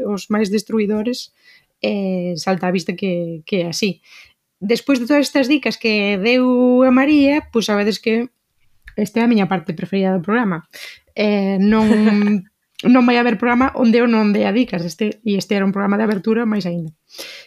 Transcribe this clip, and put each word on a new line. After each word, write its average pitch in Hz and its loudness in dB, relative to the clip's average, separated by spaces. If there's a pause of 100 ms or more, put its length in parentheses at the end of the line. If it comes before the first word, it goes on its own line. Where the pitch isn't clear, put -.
os 208 -4
máis 208 0
destruidores, 214 -4 (560)
eh, 185 -4
salta 190 -2
á 180 0
vista 180 -4
que, 170 -6
que 190 -2
é 170 -6
así. 175 -4 (560)
Despois 233 -2
de 233 -6
todas 285 2
estas 269 0
dicas 262 0
que 208 0
deu 247 2
a 262 4
María, 285 4
pois 220 0
sabedes 202 -2
que 233 -2 (640)
esta 208 -2
é - 2
a 240 4
miña 208 4
parte 170 -4
preferida 190 -2
do 160 -6
programa. 202 -2 (480)
Eh, 202 0
non, 220 4
<laughs> 208 0
non 247 4
vai 240 4
haber 240 0
programa 240 0
onde 233 4
eu 240 2
non 220 2
dea 208 0
dicas, 202 -2
este, 214 -6
e 202 -2
este 190 -4
era 196 0
un 196 0
programa 202 0
de 220 0
abertura, 220 -2
máis 202 -2
aínda. 170 -6 (580)